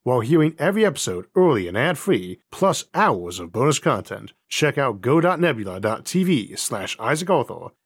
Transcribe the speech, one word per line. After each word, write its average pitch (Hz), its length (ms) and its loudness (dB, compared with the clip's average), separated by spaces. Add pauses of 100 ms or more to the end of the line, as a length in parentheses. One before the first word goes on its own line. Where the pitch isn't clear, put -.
while 123 160 2
hearing 151 400 4
every 202 260 2
episode 101 420 -2 (100)
early 135 320 4
and 92 100 -4
ad-free, 131 600 -2 (100)
plus - 420 0
hours 95 460 0
of 85 140 -12
bonus 139 260 2
content, 101 540 -4 (160)
check 151 300 0
out 120 220 0
go 139 200 2
dot 175 180 2
nebula 110 400 -2
dot 107 260 -2
T 180 200 0
V 131 320 -2
slash 101 420 -6
Isaac 156 320 -2
Arthur 120 380 -2 (180)